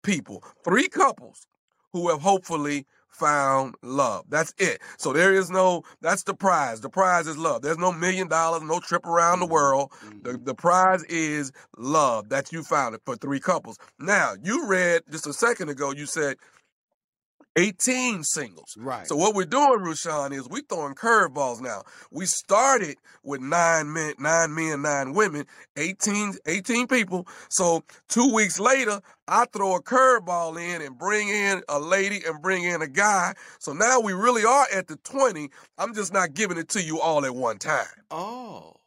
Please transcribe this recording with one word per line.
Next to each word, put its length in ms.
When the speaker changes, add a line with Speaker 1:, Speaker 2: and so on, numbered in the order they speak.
Speaker 1:
people, 400
three 240
couples 580
who 180
have 120
hopefully 640
found 760
love. 460
That's 280
it. 240
So 140
there 220
is 180
no, 320
that's 240
the 100
prize. 460
The 100
prize 380
is 100
love. 240
There's 160
no 140
million 380
dollars, 340
no 160
trip 260
around 360
the 40
Speaker 2:
Mm-hmm. 80
Speaker 1:
world. 380
The, 80
Speaker 2:
Mm-hmm. 140
Speaker 1:
the 100
prize 480
is 480
love, 520
that 240
you 100
found 320
it 100
for 120
three 240
couples. 360
Now, 420
you 240
read 360
just 160
a 60
second 340
ago, 240
you 140
said 320
eighteen 680
singles. 540
Speaker 2:
Right. 300
Speaker 1:
So 80
what 200
we're 100
doing, 360
Rushion, 520
is 160
we 120
throwing 340
curveballs 680
now. 220
We 140
started 720
with 180
nine 500
men, 280
nine 340
men, 280
nine 320
women, 320
eighteen, 560
eighteen 420
people. 400
So 340
two 260
weeks 260
later, 420
I 180
throw 300
a 60
curveball 800
in 200
and 160
bring 320
in 400
a 100
lady 460
and 160
bring 220
in 180
a 60
guy. 460
So 140
now 260
we 140
really 320
are 280
at 140
the 100
twenty. 520
I'm 160
just 200
not 200
giving 240
it 120
to 120
you 180
all 260
at 100
one 220
time. 280
Speaker 2:
Oh. 760